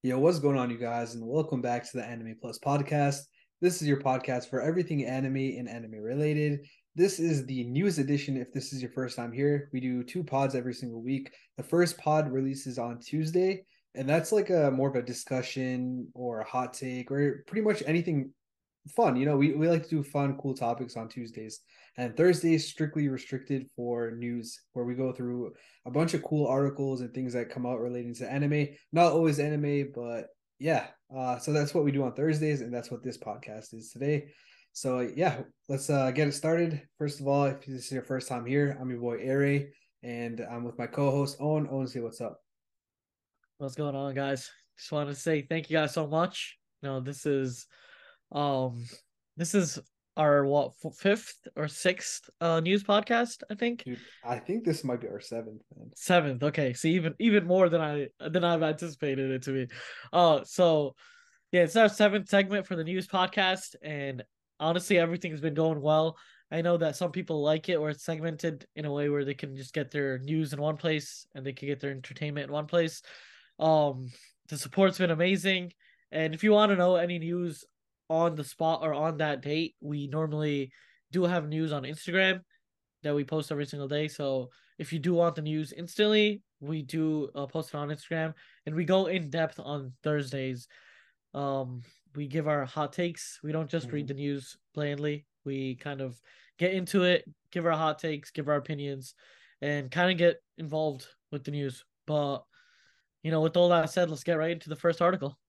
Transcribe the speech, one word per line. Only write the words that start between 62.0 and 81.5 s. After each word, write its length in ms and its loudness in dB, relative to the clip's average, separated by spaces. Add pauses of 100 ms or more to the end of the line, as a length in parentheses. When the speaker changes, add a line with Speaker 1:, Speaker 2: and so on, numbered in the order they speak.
Speaker 2:
segment 360 4
for 100 -4
the 80 -2
news 220 -4
podcast, 760 0
and 420 -6 (340)
honestly, 400 2
everything 340 0
has 100 -8
been 100 0
going 300 2
well. 340 4 (340)
I 120 -2
know 160 4
that 180 0
some 160 -2
people 300 -4
like 260 2
it 100 2
where 120 -2
it's 120 -8
segmented 600 -4 (100)
in 120 -8
a 60 -2
way 180 0
where 160 0
they 80 -4
can 200 -10
just 200 -14
get 160 -2
their 280 -2
news 360 -2
in 80 -6
one 160 -2
place 560 -4
and 100 -12
they 80 -6
can 160 -8
get 120 -4
their 100 -4
entertainment 560 -8
in 80 -8
one 120 -4
place. 360 0 (560)
Um, 520 2 (380)
the 80 -8
support's 400 2
been 140 2
amazing, 640 2 (360)
and 220 0
if 100 -6
you 100 8
wanna 240 8
know 200 6
any 220 0
news 480 -4 (420)
on 280 2
the 80 -6
spot 400 0
or 100 0
on 220 0
that 260 -2
date, 380 -2
we 260 -6
normally 640 -2 (400)
do 140 2
have 240 0
news 240 -2